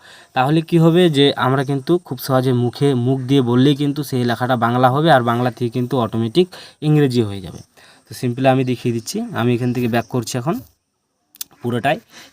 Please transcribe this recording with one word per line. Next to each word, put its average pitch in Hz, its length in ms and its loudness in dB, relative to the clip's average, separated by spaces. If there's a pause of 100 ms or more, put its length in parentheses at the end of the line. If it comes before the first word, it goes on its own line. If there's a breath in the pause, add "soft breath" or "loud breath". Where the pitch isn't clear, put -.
(340 loud breath)
তাহলে 147 280 2
কি 170 160 0
হবে 165 320 6
যে 139 280 4
আমরা 135 260 0
কিন্তু 139 340 -2
খুব 143 220 -10
সহজে 131 340 0
মুখে, 123 400 0
মুখ 127 260 0
দিয়ে 131 220 2
বললেই 127 340 2
কিন্তু 143 280 -4
সেই 123 200 -4
লেখাটা 120 320 -2
বাংলা 120 340 2
হবে, 151 220 2
আর 127 120 6
বাংলা 120 280 -2
থেকে 117 180 -6
কিন্তু 127 280 -4
অটোমেটিক 117 500 0 (340 loud breath)
ইংরেজি 147 400 2
হয়ে 98 200 -6
যাবে। - 180 -14 (460 soft breath)
তো - 140 -20
simply 127 280 -4
আমি 131 160 0
দেখিয়ে 123 300 -4
দিচ্ছি, 117 240 -8 (160)
আমি 117 220 -2
এখান 123 180 -4
থেকে 123 140 -4
ব্যাক 113 200 -2
করছি 120 300 -6
এখন 151 180 -4 (1080)
পুরোটাই। 123 360 -2 (360 loud breath)